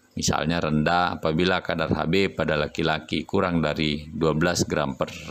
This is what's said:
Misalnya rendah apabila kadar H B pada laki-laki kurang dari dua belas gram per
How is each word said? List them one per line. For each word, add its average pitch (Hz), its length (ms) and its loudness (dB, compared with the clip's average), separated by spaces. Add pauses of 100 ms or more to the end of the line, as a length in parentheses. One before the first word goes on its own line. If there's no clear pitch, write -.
(180)
Misalnya 76 400 0
rendah 85 640 2
apabila 87 400 2
kadar 82 320 -2
H 78 160 -2
B 95 160 4
pada 78 320 0
laki-laki 78 640 -2
kurang 90 400 0
dari 76 480 -2
dua 78 240 0
belas 85 320 2
gram 76 320 -2
per 85 100 -2 (220)